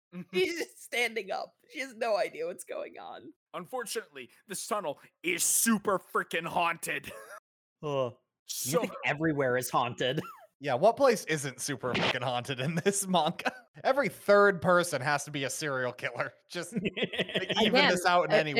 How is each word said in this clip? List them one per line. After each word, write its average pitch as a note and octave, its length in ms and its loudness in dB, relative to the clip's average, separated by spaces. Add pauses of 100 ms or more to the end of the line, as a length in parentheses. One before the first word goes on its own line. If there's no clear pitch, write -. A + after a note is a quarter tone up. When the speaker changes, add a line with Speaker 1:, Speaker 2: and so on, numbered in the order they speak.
(140)
Speaker 1:
Mm-hmm. F3 240 -8
Speaker 2:
She's F4 200 0
just - 260 -10
standing A3 460 -4
up. - 240 -8 (180)
She D4 80 -8
has C4 160 -8
no A3 220 0
idea E3 280 -2
what's - 180 -10
going - 360 -10
on. F2 320 -16 (220)
Speaker 1:
Unfortunately, F3+ 760 -10 (180)
this - 180 -10
tunnel F#3 340 -4 (220)
is E3+ 220 -2
super G#3 540 2
freaking F3+ 480 -4
haunted. E3 720 -2
<laughs> - 60 -16 (600)
Speaker 2:
Uh, C3+ 280 0 (360)
Speaker 1:
So F3 380 -2 (200)
Speaker 2:
everywhere C#3+ 520 2
is B2+ 140 -2
haunted. C3 560 0
<laughs> - 60 -14 (280)
Speaker 3:
Yeah, C3+ 140 -2
what F#3+ 220 4
place C4 300 4
isn't C#3+ 340 -4
super B2+ 320 -4
freaking B2+ 300 0
haunted B2 380 -2
in D#3+ 160 -2
this G3 300 0
manga? F3 460 0 (160)
<laughs> - 160 -12
Every C4 240 2
third G3+ 540 6
person E3+ 400 2
has C#3+ 220 0
to D3+ 60 -14
be C#3+ 140 -4
a B2 60 -2
serial C3 420 -2
killer. B2+ 400 -6 (180)
Just, F3 220 -8
Speaker 2:
<laughs> G#3 640 -4
Speaker 3:
like, F#3 240 -2
even G#3+ 200 4
Speaker 4:
Again, C#4 100 6
Speaker 3:
this F3+ 160 2
out F3 200 6
in - 60 2
Speaker 4:
it, D#3 60 8
Speaker 3:
any D#3 140 2
Speaker 4:
it - 60 0